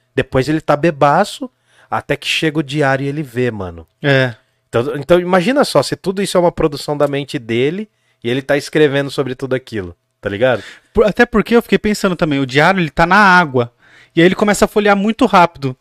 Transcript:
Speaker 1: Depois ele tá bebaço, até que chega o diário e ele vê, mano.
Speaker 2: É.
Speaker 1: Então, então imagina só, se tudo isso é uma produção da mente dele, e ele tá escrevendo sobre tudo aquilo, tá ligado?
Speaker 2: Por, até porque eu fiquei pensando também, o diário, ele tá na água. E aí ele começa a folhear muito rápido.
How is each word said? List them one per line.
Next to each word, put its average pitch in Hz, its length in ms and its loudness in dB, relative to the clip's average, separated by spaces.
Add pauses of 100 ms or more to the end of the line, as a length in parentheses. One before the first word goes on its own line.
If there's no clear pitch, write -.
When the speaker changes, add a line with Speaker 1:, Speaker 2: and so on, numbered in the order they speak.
(140)
Speaker 1:
Depois 131 360 -2
ele 156 100 -2
tá - 160 0
bebaço, 151 760 0 (400)
até 113 280 -4
que - 100 -12
chega 156 320 -2
o 160 40 0
diário 135 420 -2
e - 20 -6
ele 147 160 -6
vê, 123 260 -4
mano. 90 380 -10 (140)
Speaker 2:
É. 131 340 0 (340)
Speaker 1:
Então, 127 280 -2
então 175 220 2
imagina 185 440 0
só, 143 200 0
se - 120 -8
tudo 190 240 -6
isso 190 160 -4
é 185 40 2
uma 170 120 2
produção 147 460 -4
da 143 100 2
mente 139 300 -6
dele, 135 500 -4 (360)
e 117 60 -4
ele 131 120 -2
tá 143 160 0
escrevendo 139 540 0
sobre 127 240 -4
tudo 127 180 -6
aquilo, 107 420 -6 (240)
tá - 80 -6
ligado? 104 360 0 (280)
Speaker 2:
Por, 220 140 2
até 226 220 0
porque 220 280 0
eu 233 60 4
fiquei - 160 0
pensando 202 380 -2
também, 151 240 -2
o 139 60 -2
diário, 151 340 2
ele 165 100 -2
tá 170 160 0
na 180 100 2
água. 180 560 4 (440)
E - 60 0
aí 165 60 8
ele 185 60 2
começa 208 320 0
a - 20 2
folhear 208 300 2
muito 214 300 0
rápido. 165 540 2